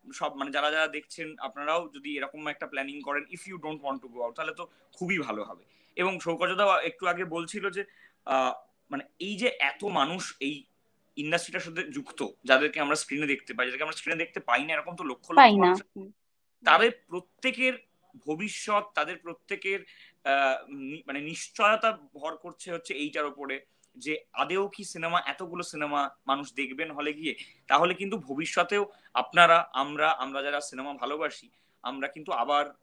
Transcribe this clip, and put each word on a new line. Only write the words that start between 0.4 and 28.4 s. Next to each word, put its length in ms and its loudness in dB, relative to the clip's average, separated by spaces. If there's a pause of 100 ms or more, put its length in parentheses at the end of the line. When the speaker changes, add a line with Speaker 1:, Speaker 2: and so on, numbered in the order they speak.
Speaker 1:
যারা 200 0
যারা 160 2
দেখছেন 400 -10 (120)
আপনারাও 500 -2
যদি 260 -14
এরকম 320 -6
একটা 200 -6
প্ল্যানিং 340 -6
করেন, 240 -4
if 200 -16
you 120 -12
don't 240 -8
want 180 -4
to 100 -16
go 100 -14
out, 160 -4
তাহলে 180 -6
তো 100 -12 (300)
খুবই 260 -2
ভালো 240 -4
হবে। 200 -14 (340)
এবং 220 -2
সৌকর্যদা 640 2
একটু 240 -4
আগে 180 0
বলছিল 440 -6
যে, 140 -6 (440)
আহ, 260 2 (380)
মানে 120 -6 (160)
এই 160 -6
যে 140 0 (120)
এত 240 -2
মানুষ 380 0 (160)
এই 160 -4 (600)
ইন্ডাস্ট্রিটার 440 -2
সাথে 300 -8
যুক্ত, 280 -10 (240)
যাদেরকে 360 4
আমরা 160 2
স্ক্রিনে 320 -4
দেখতে 260 -4
পাই, 120 0
যাদেরকে 180 -4
আমরা 140 -4
স্ক্রিনে 200 -4
দেখতে 220 -6
পাই 260 2
না, 80 -2
এরকম 220 -4
তো 80 -10
লক্ষ 280 -8
লক্ষ 40 -2
Speaker 2:
পাই 220 12
না। 140 8
Speaker 1:
মানুষ 80 2
আছে। 120 -14
Speaker 2:
হুম। 180 -14 (540)
Speaker 1:
তাদের 280 8 (160)
প্রত্যেকের 680 -2 (440)
ভবিষ্যৎ, 680 -2 (100)
তাদের 220 -2
প্রত্যেকের, 600 -6 (460)
আহ, 320 4 (220)
নি-, 260 -10
মানে 160 -8
নিশ্চয়তা 680 2 (220)
ভর 240 -8
করছে 340 -14
হচ্ছে 220 -8
এইটার 320 -4
ওপরে 320 -6 (380)
যে 180 -6 (200)
আদেও 340 -2
কি 160 -12
সিনেমা, 420 -2
এতগুলো 380 -6
সিনেমা 380 -2 (260)
মানুষ 260 -2
দেখবেন 380 -6
হলে 220 -4
গিয়ে। 200 -6 (340)
তাহলে 280 6
কিন্তু 240 -6
ভবিষ্যতেও 640 0 (300)